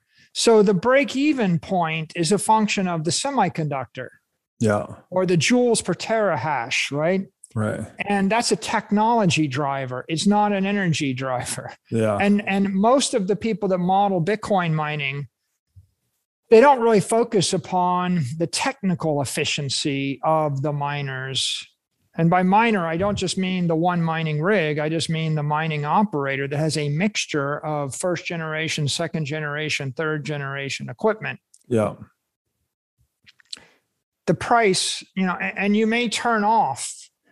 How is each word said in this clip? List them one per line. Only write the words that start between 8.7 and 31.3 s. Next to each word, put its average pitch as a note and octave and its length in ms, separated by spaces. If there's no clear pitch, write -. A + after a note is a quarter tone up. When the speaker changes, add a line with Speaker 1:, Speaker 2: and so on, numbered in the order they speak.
Speaker 1:
driver. C3+ 640
It's E3 180
not G#3 260
an F#3+ 120
energy E3+ 480
driver. B2+ 580
Speaker 2:
Yeah. A2 280
Speaker 1:
And, G3+ 300
and G3 260
most A#3 400
of G3+ 140
the G3+ 100
people G#3+ 320
that F#3 80
model F#3+ 460
Bitcoin F#3 500
mining, D3 540
they A3+ 120
don't C#4 200
really A3+ 200
focus A3+ 520
upon F3+ 720
the E3 100
technical D#3+ 760
efficiency C#3 1000
of D#3 380
the D3+ 120
miners. C#3 920
And E3 120
by F3+ 140
miner, G3+ 420
I E3 120
don't G3 200
just F#3 200
mean F#3 300
the E3 80
one F3 260
mining D#3+ 400
rig. D#3+ 380
I D3+ 100
just D#3+ 200
mean D#3+ 260
the D3 80
mining D3+ 420
operator C#3+ 640
that C#3+ 80
has D#3 200
a D3 120
mixture D3 760
of D3 300
first F3+ 300
generation, D#3 640
second D#3+ 360
generation, D3 680
third D#3 320
generation C#3 640
equipment. C#3 500